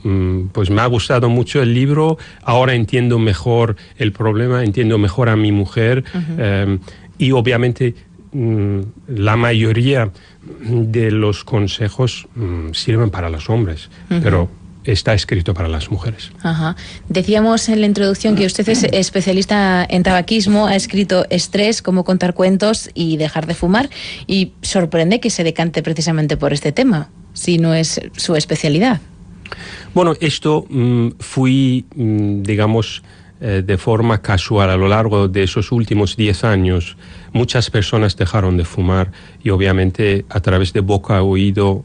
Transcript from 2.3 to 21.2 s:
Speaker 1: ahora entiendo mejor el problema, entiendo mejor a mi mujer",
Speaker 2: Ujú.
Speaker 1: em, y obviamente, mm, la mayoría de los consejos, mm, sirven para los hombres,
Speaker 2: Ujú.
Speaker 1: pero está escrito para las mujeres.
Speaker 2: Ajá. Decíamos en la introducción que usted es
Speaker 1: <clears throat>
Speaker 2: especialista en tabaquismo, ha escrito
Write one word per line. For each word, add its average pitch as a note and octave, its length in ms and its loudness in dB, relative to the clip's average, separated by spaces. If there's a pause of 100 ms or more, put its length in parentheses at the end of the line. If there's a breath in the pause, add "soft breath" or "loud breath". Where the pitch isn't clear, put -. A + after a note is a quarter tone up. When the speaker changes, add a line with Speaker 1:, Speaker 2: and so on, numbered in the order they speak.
Speaker 1:
ahora B2+ 300 2
entiendo A#2+ 460 2
mejor A2+ 560 2 (220 loud breath)
el G#2+ 140 0
problema, A#2 520 0
entiendo A2 340 2
mejor A2+ 320 2
a A2 80 4
mi G#2+ 140 2
mujer", A2+ 520 0 (100)
Speaker 2:
Ujú. E3 280 -4
Speaker 1:
em, G2 380 0 (380 loud breath)
y C3 140 2
obviamente, B2 640 0 (380 loud breath)
mm, G#2+ 460 0 (360)
la G#2 220 2
mayoría A#2 720 2 (500 loud breath)
de A2+ 520 0
los G#2+ 340 0
consejos, G#2+ 920 -2
mm, F2 380 -6
sirven A2+ 380 0
para F2 180 -4
los D#2 200 -6
hombres, G2+ 400 -2 (220 loud breath)
Speaker 2:
Ujú. - 100 0
Speaker 1:
pero F2 280 2 (340)
está - 300 0
escrito F#2+ 400 0
para E2 140 -4
las D#2+ 240 -6
mujeres. G#2+ 400 -6 (120)
Speaker 2:
Ajá. D#3+ 340 -2 (320 loud breath)
Decíamos G#3+ 580 2
en G#3+ 140 2
la G#3 60 4
introducción G3+ 500 2
que G3 80 4
usted G3 240 -2
es A3+ 140 2
Speaker 1:
<clears throat> F3 100 0
Speaker 2:
especialista F#3+ 960 2
en F3+ 140 2
tabaquismo, G3+ 640 2
ha G3+ 100 2
escrito F#3+ 520 0